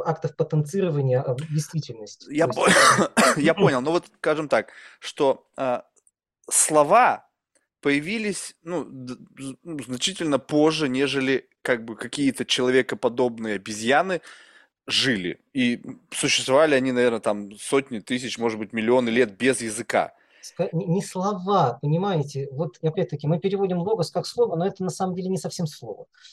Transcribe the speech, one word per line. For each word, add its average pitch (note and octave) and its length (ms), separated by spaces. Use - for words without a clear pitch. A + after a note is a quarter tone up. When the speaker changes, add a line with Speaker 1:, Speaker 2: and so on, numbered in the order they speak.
Speaker 1:
актов - 300
потенцирования, D3 880
э, C#3 100
в C#3+ 180
действительность. B2+ 800
Speaker 2:
Я D3+ 180
Speaker 1:
То - 20
есть - 140
Speaker 2:
по-, - 40
<coughs> - 680
я D#3 160
Speaker 1:
<clears throat> - 0
Speaker 2:
понял. D#3+ 280
Ну C#3+ 100
вот, E3+ 140
скажем D3 320
так, A2+ 220
что, - 480
э, B2+ 240
слова D#3 760
появились, F#3 840
ну, E3 220
д-, B2+ 300
з-, C3+ 240
ну, E3 200
значительно C#3+ 560
позже, D#3 500
нежели C3+ 600
как A#2+ 220
бы A2+ 120
какие-то B2+ 480
человекоподобные B2 1120
обезьяны A#2 680
жили. G2 540
И A#2+ 280
существовали C#3+ 640
они, C3 180
наверно, B2 280
там G#2 360
сотни C3+ 420
тысяч, B2 400
может A2+ 200
быть, G#2+ 140
миллионы A#2 360
лет A2+ 280
без B2 240
языка. A2 520
Speaker 1:
Ска-, - 280
не, E3 140
не F#3 160
слова, F#3 800
понимаете? D3+ 720
Вот, D3+ 300
опять-таки, D#3 460
мы E3 120
переводим F#3+ 400
логос F#3 300
как - 160
слово, - 300
но E3+ 100
это F#3+ 180
на F#3 60
самом F#3 260
деле F#3 140
не F#3 80
совсем E3 300
слово. - 380